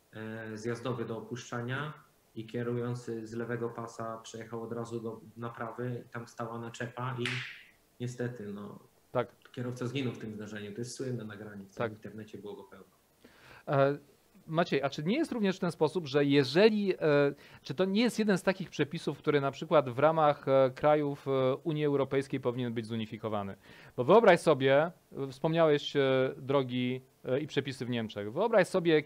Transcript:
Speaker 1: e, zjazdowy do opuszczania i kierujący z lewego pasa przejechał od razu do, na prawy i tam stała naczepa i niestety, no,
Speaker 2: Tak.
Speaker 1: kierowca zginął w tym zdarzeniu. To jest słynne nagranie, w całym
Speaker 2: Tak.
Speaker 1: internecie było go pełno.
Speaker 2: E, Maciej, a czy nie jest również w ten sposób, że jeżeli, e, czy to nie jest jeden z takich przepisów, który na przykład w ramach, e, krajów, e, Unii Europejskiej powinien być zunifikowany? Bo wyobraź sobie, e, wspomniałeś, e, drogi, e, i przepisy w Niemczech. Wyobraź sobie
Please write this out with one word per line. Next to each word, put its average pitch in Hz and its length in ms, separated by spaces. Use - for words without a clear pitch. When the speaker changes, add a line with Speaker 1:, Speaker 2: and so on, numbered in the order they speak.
Speaker 1:
e, 110 440
zjazdowy 117 480
do 113 120
opuszczania 123 760
i 113 120
kierujący 120 800
z 113 60
lewego 117 360
pasa 113 480
przejechał 113 460
od 104 80
razu 117 280
do, 110 220
na 117 120
prawy 120 560
i - 40
tam 117 180
stała 117 320
naczepa 120 600
i 120 40
niestety, 123 540
no, 101 260
Speaker 2:
Tak. 120 160
Speaker 1:
kierowca 123 360
zginął 123 260
w - 40
tym 107 180
zdarzeniu. 104 380
To - 80
jest 120 140
słynne 123 300
nagranie, 104 400
w - 60
całym 117 220
Speaker 2:
Tak. 107 120
Speaker 1:
internecie 107 320
było 98 180
go 98 80
pełno. 95 220
Speaker 2:
E, 143 300
Maciej, 160 360
a 139 60
czy 151 140
nie 202 140
jest 320 140
również 196 260
w - 20
ten 175 120
sposób, 156 360
że 143 180
jeżeli, 175 680
e, - 40
czy - 120
to 185 120
nie 196 160
jest 240 180
jeden 208 180
z - 60
takich 185 260
przepisów, 156 480
który 143 240
na 139 100
przykład 151 380
w 120 100
ramach, 151 480
e, 135 280
krajów, 147 520
e, 131 280
Unii 151 300
Europejskiej 135 540
powinien 123 340
być 117 120
zunifikowany? 107 680
Bo 127 60
wyobraź 180 360
sobie, 135 440
e, 170 80
wspomniałeś, 160 640
e, 131 420
drogi, 127 640
e, 131 140
i 151 80
przepisy 131 380
w 117 40
Niemczech. 107 440
Wyobraź 202 340
sobie 165 380